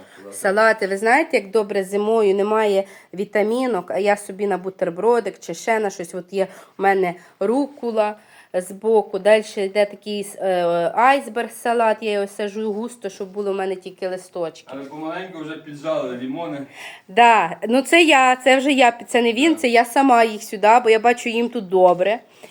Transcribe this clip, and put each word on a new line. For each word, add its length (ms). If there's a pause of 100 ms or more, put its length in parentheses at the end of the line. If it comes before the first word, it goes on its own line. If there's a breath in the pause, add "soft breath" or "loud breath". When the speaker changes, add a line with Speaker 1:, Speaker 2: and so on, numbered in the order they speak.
(180)
Speaker 1:
салати. 200
Speaker 2:
Салати, 500
ви 100
знаєте, 400
як 140
добре 320
зимою, 520
немає 480 (300 loud breath)
вітамінок, 800
а 80
я 180
собі 300
на 100
бутербродик 800
чи 140
ще 260
на 100
щось. 260
От 180
є 140 (300 loud breath)
у 40
мене 320 (260 loud breath)
рукула 760 (380 soft breath)
збоку, 640
далі 240 (140)
йде 280
такий, 420 (100)
е, 580
айсберг 560
салат, 500
я 100
його 160
сажу 460
густо, 360
щоб 220
були 200
у 20
мене 220
тільки 320
листочки. 600
Speaker 1:
Але 160
помаленьку 560
вже 180
піджали 600
лімони. 480 (420 loud breath)
Speaker 2:
Да, 500 (100)
ну 140
це 220
я, 320
це 220
вже 140
я, 200 (160)
це 140
не 120
він, 200
Speaker 1:
Да. 60
Speaker 2:
це 80
я 180
сама 380
їх 200
сюди, 400
бо 60
я 100
бачу, 300
їм 200
тут 200
добре. 500 (320 loud breath)